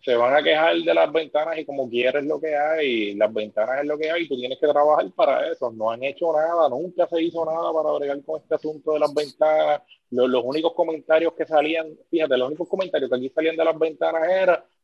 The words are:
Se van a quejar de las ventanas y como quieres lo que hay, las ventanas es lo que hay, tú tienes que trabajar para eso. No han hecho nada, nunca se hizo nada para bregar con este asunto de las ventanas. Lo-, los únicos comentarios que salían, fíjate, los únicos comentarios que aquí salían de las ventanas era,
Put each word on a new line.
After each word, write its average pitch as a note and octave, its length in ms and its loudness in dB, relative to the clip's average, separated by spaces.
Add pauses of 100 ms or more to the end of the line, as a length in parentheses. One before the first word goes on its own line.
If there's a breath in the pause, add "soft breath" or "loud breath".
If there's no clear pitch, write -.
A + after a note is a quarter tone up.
Se B2 140 2
van A#2+ 200 4
a D3+ 60 4
quejar D#3+ 360 4
de E3 160 0
las D#3+ 180 4
ventanas D#3 460 -2
y D#3 80 -8
como C3+ 240 -6
quieres B2+ 360 0
lo D3+ 140 -2
que D#3 160 -2
hay, C#3+ 600 0
las G#2+ 180 2
ventanas A2 480 -2
es D3 40 -4
lo D3+ 120 -4
que D#3 120 -4
hay, E3+ 180 -4
tú C#3 100 -4
tienes B2 220 -8
que D3+ 80 2
trabajar D3+ 440 4
para C#3+ 400 2
eso. A#2+ 200 -4
No A2+ 200 -2
han A#2+ 120 -8
hecho D3+ 280 -2
nada, D#3 380 2
nunca F3 380 -2
se E3+ 140 -2
hizo E3 240 -2
nada E3 280 -2
para D3+ 180 0
bregar C#3+ 320 -4
con D#3 180 -8
este - 140 -4
asunto D#3 380 -4
de D3+ 60 0
las D3 140 2
ventanas. D3+ 680 2 (300 soft breath)
Lo-, B2 160 2
los B2+ 160 0
únicos D#3 300 -2
comentarios D#3+ 600 0
que D#3 120 -6
salían, D#3 520 -2 (120)
fíjate, D3+ 280 2
los B2+ 100 0
únicos D#3+ 220 -8
comentarios F3+ 400 -2
que B2+ 80 0
aquí C3 120 -6
salían D#3+ 280 -2
de D#3+ 80 0
las D#3+ 120 2
ventanas D#3+ 500 -2
era, F#3 380 2 (180)